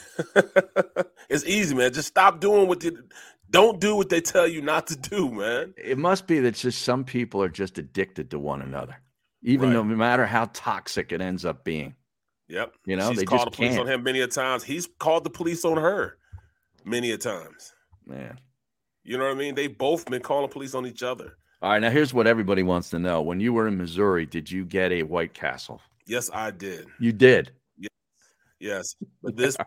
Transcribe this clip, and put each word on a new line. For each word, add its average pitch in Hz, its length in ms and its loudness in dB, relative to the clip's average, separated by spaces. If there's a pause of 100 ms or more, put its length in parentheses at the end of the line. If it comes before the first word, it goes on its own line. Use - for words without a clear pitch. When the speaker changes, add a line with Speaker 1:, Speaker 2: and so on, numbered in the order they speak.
(1300)
Speaker 1:
It's 143 160 0
easy, 185 300 0
man. 127 180 2
Just 143 160 -6
stop 185 320 4
doing 202 280 6
what 180 160 -2
you, 170 240 -6 (420)
don't 196 300 6
do 208 160 2
what 190 120 2
they 170 120 2
tell 170 260 2
you 165 160 -4
not 151 260 0
to 160 80 -8
do, 139 340 -2
man. 120 460 -4
Speaker 2:
It 127 220 -4
must 185 280 0
be 160 140 4
that 120 140 4
just - 280 -4
some 131 220 0
people 117 380 -2
are 95 60 2
just 90 300 -6
addicted 76 520 -6
to 73 80 -6
one 71 240 -6
another, 67 340 -10 (460)
even 131 280 4
Speaker 1:
Right. 120 40 4
Speaker 2:
no 113 100 2
matter 113 420 2
how 117 260 0
toxic - 600 -6
it 85 80 -4
ends 92 240 -6
up 80 200 -6
being. 76 300 -6 (540)
Speaker 1:
Yep. 95 260 -8 (100)
Speaker 2:
You 95 120 -4
know, 95 140 0
Speaker 1:
She's 120 100 -2
Speaker 2:
they 95 40 -2
Speaker 1:
called 120 180 2
Speaker 2:
just 117 100 -2
Speaker 1:
the - 40 -18
police 117 200 0
Speaker 2:
can't. 120 120 -2
Speaker 1:
on 135 60 0
him 123 80 -4
many 131 180 -2
a 127 60 0
times. 127 380 -4
He's 165 240 -8 (100)
called 160 260 2
the 156 60 -8
police 170 340 -4
on 165 140 2
her 165 400 -2 (680)
many 120 280 -2
a 104 60 -4
times. 92 540 -10 (340)
Speaker 2:
Man. 65 340 -16 (640)
Speaker 1:
You 120 140 -8
know 131 60 -2
what 135 120 -2
I - 20 -4
mean? 143 160 -4
They've 135 220 -4
both 156 340 0
been 123 100 -4
calling 143 300 -2
police 135 240 -12
on 127 100 -6
each 120 200 -12
other. 123 320 -8 (260)
Speaker 2:
All 92 80 0
right, 107 100 6
now 113 100 4
here's 139 220 4
what 117 140 4
everybody 101 360 4
wants 90 280 0
to 85 80 -4
know. 85 240 0
When 87 160 -4
you 113 140 0
were 113 160 2
in 101 100 -2
Missouri, 87 480 2
did 78 240 -8
you 95 140 -6
get 92 280 0
a 87 120 0
White 85 280 -4
Castle? - 480 -8 (260)
Speaker 1:
Yes, 117 260 -4
I 107 180 -6
did. 92 360 -12 (120)
Speaker 2:
You 117 140 2
did? 107 400 8 (260)
Speaker 1:
Yes. - 100 -12 (720)
Yes. 95 420 -8
Speaker 2:
<laughs> - 220 -18
Speaker 1:
But 110 140 -8
this 131 200 2 (100)